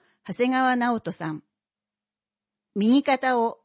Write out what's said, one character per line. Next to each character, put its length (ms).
長 80
谷 160
川 260
直 240
人 120
さ 200
ん。 100
右 280
肩 340
を 260